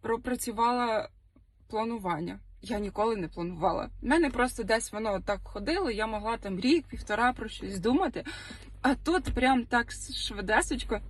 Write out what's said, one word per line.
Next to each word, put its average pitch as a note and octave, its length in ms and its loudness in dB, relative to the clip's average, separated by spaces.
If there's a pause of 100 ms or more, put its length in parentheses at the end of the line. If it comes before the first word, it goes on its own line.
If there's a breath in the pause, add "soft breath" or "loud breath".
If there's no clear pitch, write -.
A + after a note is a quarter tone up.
пропрацювала A#3 1080 0 (580)
планування. G3+ 720 -2 (220)
Я G#3+ 180 -4
ніколи G#3 360 0
не F3+ 120 -4
планувала. E3+ 640 -2 (120)
В - 40 -8
мене D4 240 4
просто A#3+ 340 0
десь A3+ 280 2
воно G#3+ 280 -2
так G3 240 -2
ходило, C#4 480 -2
я G#3+ 160 -2
могла A3 300 -2
там F#3+ 220 -4
рік, C4 280 4
півтора A#3 460 2
про A3 160 -6
щось G3 300 -8
думати. B3 460 2 (560 loud breath)
А C4+ 140 4
тут - 280 0
прям B3+ 420 4
так A#3 260 0
с-, - 220 -10
швидесечко. G#3+ 840 0 (100)